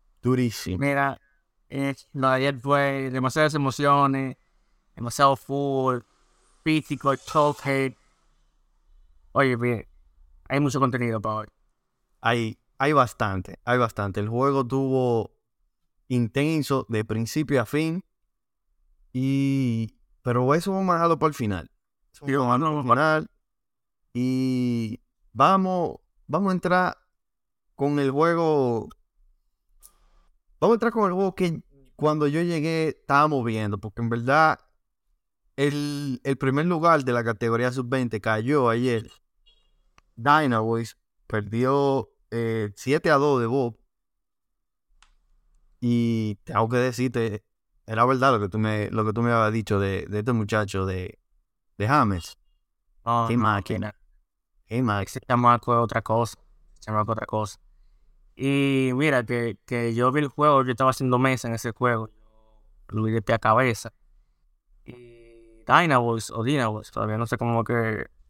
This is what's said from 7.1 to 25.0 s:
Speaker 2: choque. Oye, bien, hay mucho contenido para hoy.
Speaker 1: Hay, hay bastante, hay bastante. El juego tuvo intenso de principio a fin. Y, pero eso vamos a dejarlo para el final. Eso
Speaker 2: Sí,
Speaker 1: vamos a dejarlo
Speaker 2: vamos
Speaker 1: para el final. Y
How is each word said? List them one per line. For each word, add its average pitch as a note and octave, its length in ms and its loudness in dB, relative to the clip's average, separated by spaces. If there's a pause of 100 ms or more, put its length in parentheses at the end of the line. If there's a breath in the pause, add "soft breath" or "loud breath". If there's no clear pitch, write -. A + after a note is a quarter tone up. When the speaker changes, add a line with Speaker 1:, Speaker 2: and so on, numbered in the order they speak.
Speaker 2:
choque. C#3 840 0 (1300)
Oye, C3+ 240 2
bien, A#2+ 320 -4 (600)
hay C3+ 120 -2
mucho C#3+ 200 0
contenido A#2+ 400 0
para G#2+ 180 -6
hoy. G#2+ 100 -10 (760)
Speaker 1:
Hay, A#2 380 -2 (180)
hay C#3 140 0
bastante, A2+ 720 0
hay B2 140 0
bastante. G#2+ 420 -2
El G#2 80 -2
juego C3 400 0
tuvo B2+ 680 0 (760)
intenso C3+ 800 0
de A2 160 -2
principio A#2 560 -2
a A2 40 -6
fin. D#3+ 380 -4 (1120)
Y, C3+ 840 -2 (240)
pero B2 320 2
eso F3 200 0
vamos F#3+ 180 0
a F3 40 4
dejarlo E3 220 2
para D#3+ 120 0
el D3 60 -4
final. G2+ 360 -4 (420)
Eso - 120 -20
Speaker 2:
Sí, C#3 80 0
Speaker 1:
vamos C3+ 140 2
a A#2+ 100 4
dejarlo D#3 180 0
Speaker 2:
vamos C#3+ 100 -2
Speaker 1:
para C#3+ 300 4
el D#3 80 0
final. - 80 -14 (840)
Y B2 840 -2 (320)